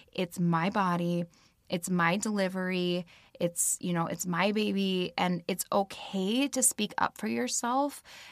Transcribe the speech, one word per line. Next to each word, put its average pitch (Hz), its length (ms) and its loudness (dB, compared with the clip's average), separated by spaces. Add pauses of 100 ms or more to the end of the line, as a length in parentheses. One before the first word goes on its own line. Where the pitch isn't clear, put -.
(120)
it's 185 280 -4
my 170 320 2
body, 175 540 0 (440)
it's 175 180 -4
my 175 300 4
delivery, 185 880 0 (340)
it's, - 400 0
you 175 140 0
know, 170 140 2
it's - 180 -6
my 180 260 2
baby, 196 680 0
and 180 280 0
it's 190 240 -2
okay 202 760 0
to 262 160 0
speak - 340 0
up - 200 0
for 208 100 -6
yourself. 247 720 0 (300)